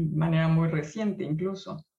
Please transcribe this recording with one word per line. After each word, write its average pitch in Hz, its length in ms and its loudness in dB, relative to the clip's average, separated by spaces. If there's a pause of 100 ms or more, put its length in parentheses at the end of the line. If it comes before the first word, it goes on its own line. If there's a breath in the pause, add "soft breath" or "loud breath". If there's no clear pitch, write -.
(120)
manera 160 360 2
muy 165 220 4
reciente 190 540 -2
incluso. 175 600 -6 (140)